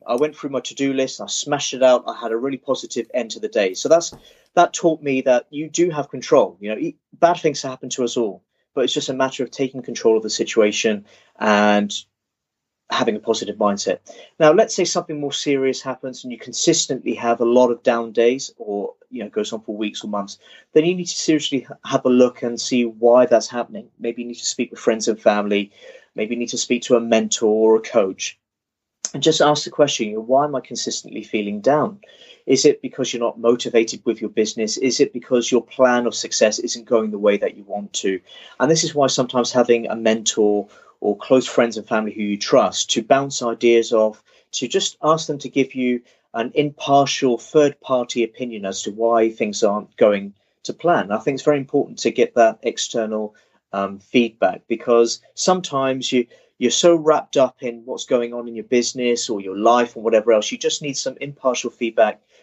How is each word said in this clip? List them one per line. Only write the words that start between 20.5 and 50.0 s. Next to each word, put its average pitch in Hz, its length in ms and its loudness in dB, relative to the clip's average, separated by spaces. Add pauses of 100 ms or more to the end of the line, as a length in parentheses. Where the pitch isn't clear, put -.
then 156 100 6
you 180 120 2
need 180 100 -6
to - 100 -8
seriously 147 440 0
h-, - 80 -14 (180)
have - 180 0
a 131 60 2
look 123 340 4
and 120 160 -4
see 123 240 0
why 117 420 4
that's 113 220 2
happening. 117 400 -10 (120)
Maybe 120 220 -8
you 120 60 -10
need 120 80 -12
to - 100 -12
speak - 260 -4
with - 100 -16
friends 113 260 0
and 110 100 0
family. 104 540 0 (420)
Maybe 110 220 -6
you 120 40 -6
need 120 100 -6
to 127 80 -8
speak 123 260 -2
to 123 140 4
a - 20 6
mentor 110 480 0
or 110 300 4
a 110 40 0
coach - 560 -2 (760)
and 135 100 -8
just 156 160 4
ask 156 240 4
the - 60 -10
question, 131 400 0
you 107 60 -6
know, 110 60 -6
"Why 127 220 2
am 147 120 -4
I 127 40 -4
consistently 113 640 -10
feeling 104 380 -6
down? 139 400 0 (440)
Is 135 200 2
it 143 160 2
because 127 320 -6
you're 117 80 -4
not 117 180 -4
motivated 117 640 0
with 113 160 -2
your 107 100 -6
business? 110 460 -2
Is 127 240 -2
it 139 140 2
because 120 360 -2
your 120 140 2
plan 123 420 2
of 110 80 -4
success - 460 0
isn't - 260 -6
going 110 260 0
the 104 80 -6
way 104 180 2
that 101 180 -4
you 104 80 -20
want 101 300 -10
to?" 95 260 -2 (400)
And 135 100 2
this 160 140 2
is 160 100 -4
why 139 140 2
sometimes 123 460 -2
having 120 340 2
a - 80 -6
mentor 110 720 0 (320)
or 101 160 -2
close 127 320 2
friends 117 300 0
and 107 100 -12
family 110 260 -2
who 110 100 -6
you 101 140 -2
trust 104 540 0
to 127 120 -2
bounce 139 380 0
ideas 117 520 2
off, 107 280 2 (300)
to - 160 -6
just - 340 -2
ask 160 260 0
them 147 120 -4
to 135 100 -12
give 135 260 -2
you 123 260 -2 (320)
an 117 200 -4
impartial 139 840 2
third-party 131 840 0
opinion 113 420 -8
as 95 160 -6
to 107 100 -8
why 113 380 2
things 110 340 -6
aren't 101 320 -2
going 101 380 2 (300)